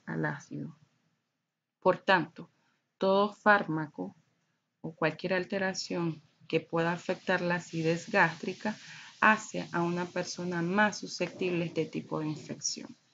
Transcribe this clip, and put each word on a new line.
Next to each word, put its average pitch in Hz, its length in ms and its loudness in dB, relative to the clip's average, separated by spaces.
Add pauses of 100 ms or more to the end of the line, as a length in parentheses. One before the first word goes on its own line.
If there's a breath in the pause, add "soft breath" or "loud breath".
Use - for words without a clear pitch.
al 160 220 -4
ácido. 147 500 -8 (1040)
Por 180 200 4
tanto, 170 520 0 (480)
todo 196 340 4
fármaco 180 840 2 (640)
o 160 160 -10
cualquier 165 380 -2
alteración 180 840 -2 (280)
que 160 100 2
pueda 165 320 0
afectar 180 500 -2
la 175 140 0
acidez 170 560 -2
gástrica 190 640 2 (440 loud breath)
hace 208 500 2
a 170 100 0
una 175 260 0
persona 180 540 -4
más 196 380 2
susceptible 175 640 -2
a 170 40 0
este 165 180 -2
tipo 156 340 -6
de 156 80 -2
infección. - 720 -8 (180 soft breath)